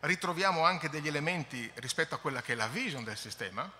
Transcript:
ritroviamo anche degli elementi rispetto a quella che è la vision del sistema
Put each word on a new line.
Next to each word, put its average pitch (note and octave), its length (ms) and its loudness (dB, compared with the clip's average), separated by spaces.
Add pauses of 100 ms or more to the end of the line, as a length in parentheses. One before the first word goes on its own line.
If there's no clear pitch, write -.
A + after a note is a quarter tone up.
ritroviamo F3 640 2
anche E3 240 4
degli D3 180 -2
elementi D3 680 0
rispetto D3 400 0
a A#2 40 -2
quella C#3+ 220 -2
che - 100 -2
è A#2+ 40 2
la A2 120 2
vision C#3+ 380 -2
del G#2+ 120 -4
sistema G#2+ 520 -6 (100)